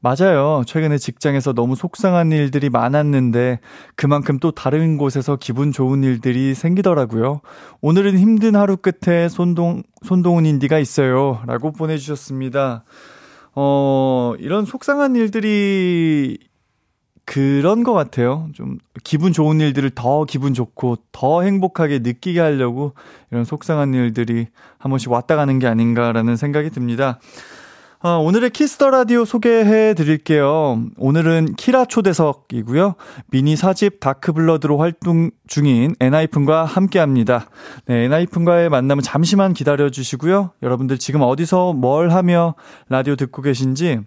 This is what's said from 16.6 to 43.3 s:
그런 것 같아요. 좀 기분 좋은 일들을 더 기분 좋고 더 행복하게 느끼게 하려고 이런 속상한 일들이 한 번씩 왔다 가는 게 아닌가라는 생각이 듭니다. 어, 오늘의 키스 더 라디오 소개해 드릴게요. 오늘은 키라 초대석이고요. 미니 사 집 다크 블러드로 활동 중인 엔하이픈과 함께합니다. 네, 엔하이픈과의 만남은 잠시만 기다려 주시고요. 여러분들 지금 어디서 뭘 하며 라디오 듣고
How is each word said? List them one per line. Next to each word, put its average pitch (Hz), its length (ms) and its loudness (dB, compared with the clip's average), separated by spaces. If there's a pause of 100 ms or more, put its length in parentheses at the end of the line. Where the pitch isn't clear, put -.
그런 139 580 0
것 240 100 0
같아요. 147 600 -2
좀 131 240 -12 (240)
기분 165 300 0
좋은 156 280 2
일들을 139 360 0
더 135 280 0
기분 139 300 -4
좋고 120 440 -4 (120)
더 156 320 0
행복하게 185 560 0
느끼게 123 400 -4
하려고 139 540 -2 (400)
이런 117 120 -2
속상한 147 500 -2
일들이 117 520 -2 (320)
한 135 120 -6
번씩 127 200 -4
왔다 123 240 0
가는 139 240 2
게 127 80 0
아닌가라는 117 680 2
생각이 147 340 -2
듭니다. 123 480 -4 (840)
어, 175 100 -2
오늘의 175 400 2
키스 294 280 -2
더 277 120 4
라디오 240 340 2
소개해 220 680 2
드릴게요. 151 840 2 (180)
오늘은 160 580 2
키라 254 280 2
초대석이고요. 165 1120 0 (320)
미니 143 300 2
사 180 180 0
집 202 240 0
다크 143 360 -2
블러드로 156 440 2
활동 165 540 0 (160)
중인 143 500 2
엔하이픈과 156 680 2
함께합니다. 139 840 0 (380)
네, 120 180 0
엔하이픈과의 170 640 2
만남은 139 340 0
잠시만 180 500 2
기다려 143 380 0
주시고요. 160 600 -2 (100)
여러분들 127 360 -2
지금 139 240 -2
어디서 170 500 0
뭘 147 400 2
하며 175 420 2 (340)
라디오 135 280 0
듣고 135 260 -6